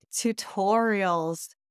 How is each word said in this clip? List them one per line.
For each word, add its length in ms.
tutorials, 1400